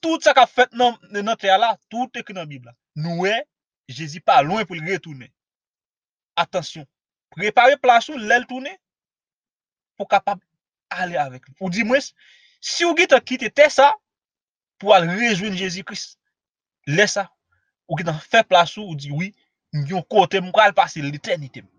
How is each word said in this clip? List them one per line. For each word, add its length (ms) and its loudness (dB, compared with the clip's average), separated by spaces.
Tout 160 -2
sa 160 4
k 80 8
ap 80 0
fèt 240 0
nan, 240 0
nan 240 -4
tè 160 2
la, 220 0
tout 320 -8
ekri 160 -16
nan 160 -12
Bib 160 -18
la. 80 -20
Nou 280 -4
e, 120 0
Jezi 320 -12
pa 180 4
lwen 260 -2
pou 100 -12
l 100 -10
retounen. 420 -10
Atansyon. 460 -6
Prepare 480 4
plas 300 4
ou, 80 -10
lè 200 0
l 100 -10
tounen, 260 -12
pou 120 -10
kapab 320 -2
ale 260 -6
avèk 300 -8
li. 100 -20
Ou 140 -6
di 140 -2
mwens, 240 0
si 260 -4
ou 100 0
gen 140 2
tan 120 4
kite 300 -6
tè 200 6
sa, 180 6
pou 140 4
al 140 4
rejwenn 480 -2
Jezikris, 560 -10
lè 200 2
sa, 180 -6
ou 120 -6
gen 120 -4
tan 100 -6
fè 260 2
plas 300 2
ou, 140 -12
ou 60 -10
di, 140 -12
"Wi, 200 -6
mwen 140 -6
gen 100 -4
yon 120 -8
kote, 320 2
mwen 140 -12
pral 220 6
pase 240 0
letènite." 640 -8